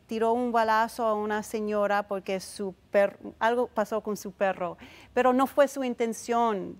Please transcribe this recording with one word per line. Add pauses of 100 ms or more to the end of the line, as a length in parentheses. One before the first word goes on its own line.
tiró
un
balazo
a
una
señora
porque
su (160)
per-, (200)
algo
pasó
con
su
perro, (380)
pero
no
fue
su
intención